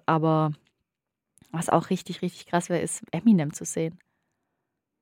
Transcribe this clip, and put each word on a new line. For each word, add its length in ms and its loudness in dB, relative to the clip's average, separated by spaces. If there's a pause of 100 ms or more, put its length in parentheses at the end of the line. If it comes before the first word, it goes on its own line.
aber 440 2 (1000)
was 160 -6
auch 220 2
richtig, 320 -6
richtig 240 -8
krass 240 -2
wär, 120 -2
ist 300 -8
Eminem 400 4
zu 120 -14
sehen. 340 -4 (1040)